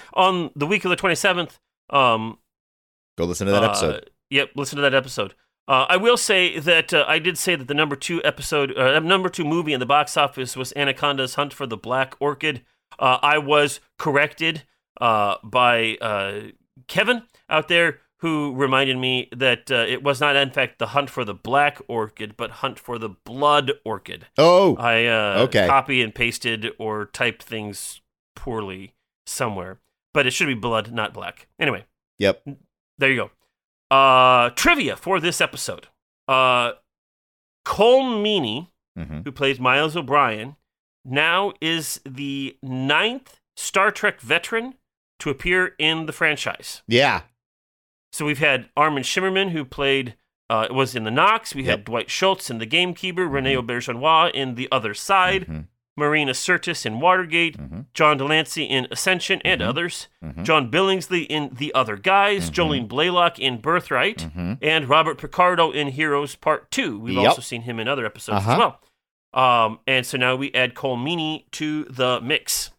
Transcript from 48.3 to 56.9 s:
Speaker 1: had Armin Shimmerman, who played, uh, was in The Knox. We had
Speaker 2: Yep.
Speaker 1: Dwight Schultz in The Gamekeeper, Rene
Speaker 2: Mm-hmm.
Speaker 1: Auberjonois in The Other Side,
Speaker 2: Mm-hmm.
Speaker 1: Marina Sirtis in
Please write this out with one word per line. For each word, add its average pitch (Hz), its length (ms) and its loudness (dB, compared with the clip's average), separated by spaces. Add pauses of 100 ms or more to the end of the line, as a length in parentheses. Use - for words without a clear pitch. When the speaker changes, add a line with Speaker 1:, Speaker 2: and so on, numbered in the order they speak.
Speaker 1:
had 139 360 0
Armin 143 280 2
Shimmerman, 190 480 0
who 156 160 -4
played, 135 500 -2 (320)
uh, 110 220 0
was 123 260 0
in 110 80 -6
The 110 60 -4
Knox. 190 440 2
We 135 100 -8
had 110 160 -2
Speaker 2:
Yep. 107 40 -20
Speaker 1:
Dwight 113 260 -4
Schultz 190 380 0
in 123 80 -8
The 113 100 -6
Gamekeeper, 175 600 -2
Rene 135 260 -2
Speaker 2:
Mm-hmm. 123 160 -4
Speaker 1:
Auberjonois 135 600 0
in 131 220 -4
The 123 180 -8
Other 131 220 -2
Side, 190 480 0
Speaker 2:
Mm-hmm. 78 180 -10 (380)
Speaker 1:
Marina 147 340 0
Sirtis 175 520 -2
in 113 160 -6